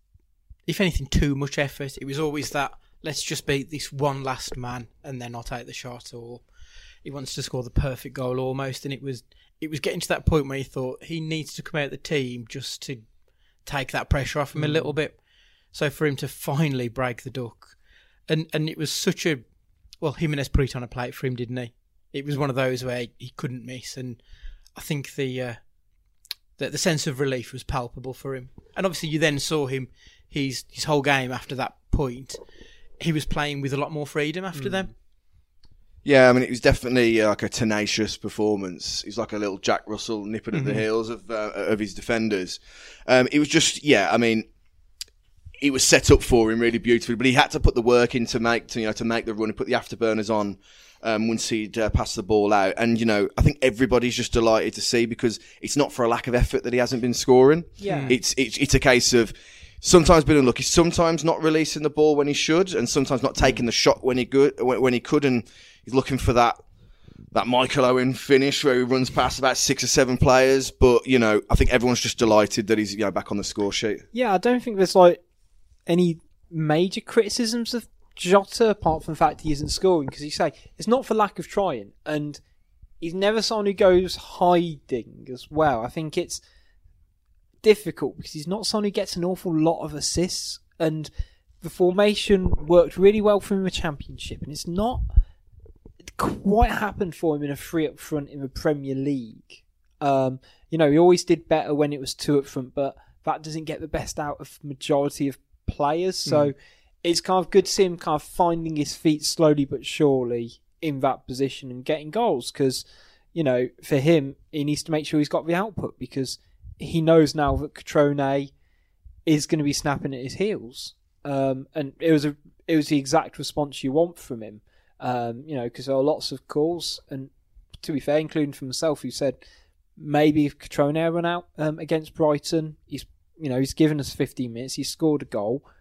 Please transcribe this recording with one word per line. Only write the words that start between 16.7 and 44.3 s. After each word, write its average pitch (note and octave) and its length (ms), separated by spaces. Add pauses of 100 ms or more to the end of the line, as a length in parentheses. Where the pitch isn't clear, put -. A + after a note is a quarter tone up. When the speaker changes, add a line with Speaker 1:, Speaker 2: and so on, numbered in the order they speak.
Speaker 1:
break B2 360
the C3 60
duck, - 460 (520)
and, D#3+ 260
and D#3 160
it - 80
was D#3 140
such - 340
a, D3+ 140 (600)
well, D3+ 140
Jimenez D3 360
put - 140
it B2 120
on B2 80
a B2 40
plate B2 260
for - 140
him, B2+ 80
didn't A#2+ 220
he? B2 160 (380)
It C#3 140
was D3 140
one C#3+ 100
of B2 60
those B2+ 280
where B2 220 (140)
he B2 180
couldn't B2 280
miss, B2+ 300
and B2+ 260 (540)
I - 60
think D3 340
the, B2+ 260
uh, B2 120 (1040)
the, C3+ 140
the D3 60
sense D#3 300
of C3 120
relief C3 340
was B2+ 100
palpable B2+ 500
for C3+ 220
him. B2+ 140 (260)
And F#3 100
obviously, E3 240
you D3+ 100
then D3 200
saw D3 280
him, C3 200 (400)
his, C3+ 420
his - 160
whole D3 180
game C3 280
after C3 240
that B2 200 (160)
point, C3 440 (640)
he E3 140
was D3+ 120
playing D3 360
with C3+ 120
a C#3 40
lot C#3+ 140
more D3 160
freedom D#3 360
after D3 260
Speaker 2:
Mm. - 20
Speaker 1:
them. F#3+ 240 (1080)
Speaker 3:
Yeah, C3+ 260
I B2 40
mean, B2+ 100
it - 60
was A#2 120
definitely, A#2+ 600
uh, G#2+ 80
like, G#2 140
a G#2 60
tenacious G#2+ 680
performance. G2+ 840
He's G2+ 140
like A2 160
a G#2+ 40
little G2+ 220
Jack - 260
Russell G#2 400
nipping A2 300
at C#3 100
the A#2+ 60
Speaker 1:
Mm-hmm. G#2+ 80
Speaker 3:
heels A2 300
of, G#2 200
uh, G#2+ 240
of G2+ 240
his G2+ 160
defenders. G#2 640 (460)
Um, B2+ 260
it C#3+ 60
was D3 120
just, - 340
yeah, A2 280
I A2 60
mean, A2+ 280 (1160)